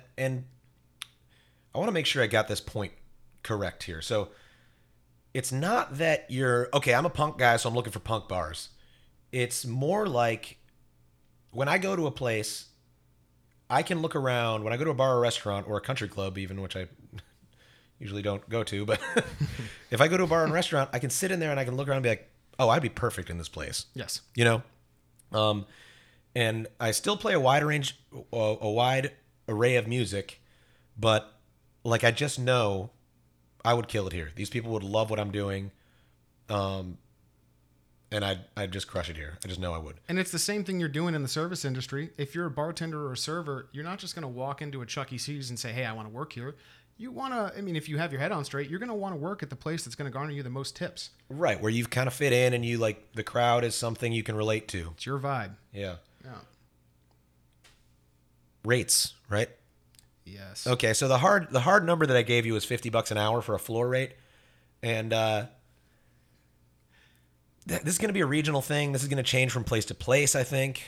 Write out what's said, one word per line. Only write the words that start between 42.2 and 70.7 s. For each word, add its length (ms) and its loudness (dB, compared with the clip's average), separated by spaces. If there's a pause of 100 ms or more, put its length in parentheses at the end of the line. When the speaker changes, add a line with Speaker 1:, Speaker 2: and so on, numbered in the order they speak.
Speaker 2:
you're 120 -4
a 40 -6
bartender 560 -6
or 60 -6
a 40 -8
server, 540 -6
you're 140 -10
not 140 -8
just 160 -12
gonna 120 -8
walk 340 -6
into 200 -8
a 40 -8
Chuck 280 -8
E. 40 -6
Cheese 320 -6
and 80 -8
say, 140 -6
"Hey, 140 -4
I 80 -4
wanna 160 -10
work 240 -10
here." 220 -10 (420)
You 140 -12
wanna, 460 -4
I 40 -8
mean, 160 -4
if 120 -6
you 80 -2
have 140 -2
your 100 -4
head 120 0
on 120 -2
straight, 240 -6
you're 100 -6
gonna 140 -6
wanna 220 -4
work 280 -6
at 60 -10
the 60 -10
place 300 -4
that's 100 -14
gonna 160 -6
garner 220 -4
you 100 -6
the 60 -6
most 260 -6
tips. 360 -8 (180)
Speaker 1:
Right, 300 2
where 120 2
you've 180 2
kinda 220 0
fit 220 2
in 200 6
and 120 0
you, 120 0
like, 360 -2
the 100 -6
crowd 400 4
is 120 0
something 360 -2
you 120 0
can 120 -2
relate 340 0
to. 260 -6
Speaker 2:
It's 100 -12
your 120 -4
vibe. 380 -4 (160)
Speaker 1:
Yeah. 240 -6 (280)
Speaker 2:
Yeah. 80 -16 (2250)
Speaker 1:
Rates, 520 2 (140)
right? 200 2 (760)
Speaker 2:
Yes. 420 -12
Speaker 1:
Okay, 260 2
so 140 2
the 100 4
hard, 340 4
the 100 2
hard 240 6
number 200 4
that 100 4
I 60 6
gave 240 2
you 80 0
was 100 0
fifty 260 -4
bucks 200 0
an 80 0
hour 240 2
for 140 -2
a 40 0
floor 280 -2
rate. 260 0 (720)
And, 300 -2
uh, 320 2 (2250)
th-, 140 -2
this 120 0
is 40 0
gonna 160 0
be 80 2
a 60 4
regional 340 2
thing. 300 0
This 100 0
is 80 -4
gonna 140 0
change 280 2
from 120 -2
place 220 0
to 100 -8
place, 400 4
I 80 2
think. 440 -2